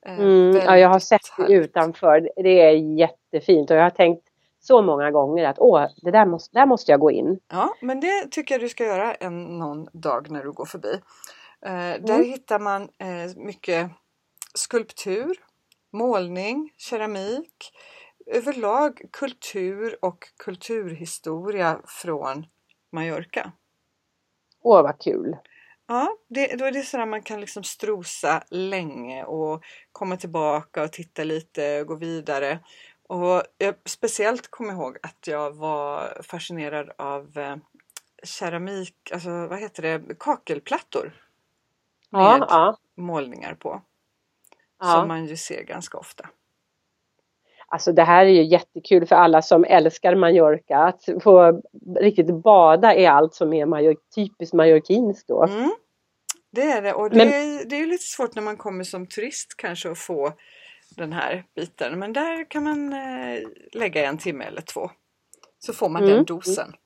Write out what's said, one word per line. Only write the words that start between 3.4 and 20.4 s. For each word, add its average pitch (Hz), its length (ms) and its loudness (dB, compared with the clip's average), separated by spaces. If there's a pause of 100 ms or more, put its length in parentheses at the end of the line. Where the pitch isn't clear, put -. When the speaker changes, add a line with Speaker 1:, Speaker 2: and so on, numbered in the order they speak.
Speaker 2:
och 160 60 4
jag 160 60 6
har 175 60 4
tänkt 170 320 2 (380)
så 247 220 4
många 147 300 0
gånger 151 340 0
att, 135 140 -2
åh, 170 260 6 (160)
det 175 100 -6
där 214 140 6
måste, 180 340 -4
där 277 60 8
måste 240 260 2
jag 143 80 6
gå 151 120 4
in. 185 280 -4 (120)
Speaker 1:
Ja, 233 300 -4
men 262 180 -8
det 359 320 -4
tycker 285 240 -6
jag 240 60 -4
du 240 80 -8
ska 233 160 -8
göra 214 300 -4
en, 175 440 -12
någon 151 340 -12
dag 151 380 -6
när 147 120 -12
du 139 80 -12
går - 140 -14
förbi. 120 280 -10 (720)
Eh, 196 60 -12
där 180 440 -6
Speaker 2:
Mm. 294 80 2
Speaker 1:
hittar 247 360 -6
man, 202 240 -6
eh, 180 540 -14
mycket 180 520 -8 (640)
skulptur, 226 840 -8 (560)
målning, 214 840 -6
keramik, 214 960 -10 (560)
överlag 247 720 -4 (100)
kultur 208 880 -10
och 175 160 -8 (260)